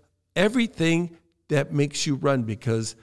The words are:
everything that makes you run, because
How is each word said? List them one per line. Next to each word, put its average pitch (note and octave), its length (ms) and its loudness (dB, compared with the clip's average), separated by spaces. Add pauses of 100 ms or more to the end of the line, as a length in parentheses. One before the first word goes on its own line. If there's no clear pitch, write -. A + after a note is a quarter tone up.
(340)
everything F3 840 0 (320)
that C#3+ 240 0
makes C#3+ 340 0
you C#3+ 100 0
run, C3+ 260 0
because A2 600 -4